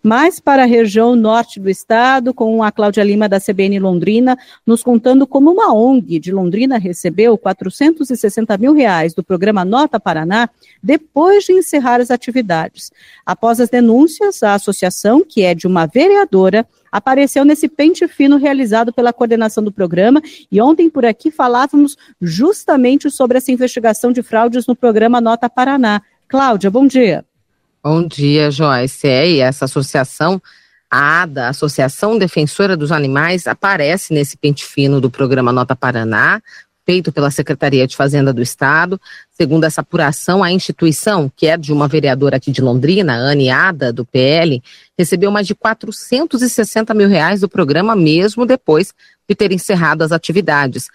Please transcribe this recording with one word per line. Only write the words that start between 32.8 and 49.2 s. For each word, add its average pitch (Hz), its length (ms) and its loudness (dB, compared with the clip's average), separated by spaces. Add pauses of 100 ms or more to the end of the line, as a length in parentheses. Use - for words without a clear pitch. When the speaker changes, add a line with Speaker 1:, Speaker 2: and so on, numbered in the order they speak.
Speaker 2:
Animais, 151 560 -2
aparece 170 640 -2
nesse 143 240 -2
pente 143 260 -2
fino 139 380 0
do 127 80 0
programa 127 420 0
Nota 127 240 -2
Paraná, 120 640 -2 (460)
feito 180 260 -2
pela 143 200 -2
Secretaria 139 560 -2
de - 80 -12
Fazenda 139 360 0
do 120 80 -4
Estado. 156 600 -2 (300)
Segundo 160 320 0
essa 160 180 -2
apuração, 170 640 -2
a 175 80 -2
instituição, 165 840 -2
que 156 120 0
é 165 100 0
de 151 160 -6
uma 143 140 0
vereadora 139 500 0
aqui 139 140 -6
de 127 100 -2
Londrina, 135 540 0
Anne 135 340 0
Ada, 143 420 0
do 117 140 -8
P - 140 -2
L, 143 440 0 (320)
recebeu 190 360 0
mais 208 160 -2
de - 80 -6
quatrocentos 233 880 -4
e 247 80 -2
sessenta 220 420 -4
mil 202 160 4
reais 185 320 0
do 196 80 -2
programa, 180 460 0
mesmo 185 500 0
depois 196 480 0 (340)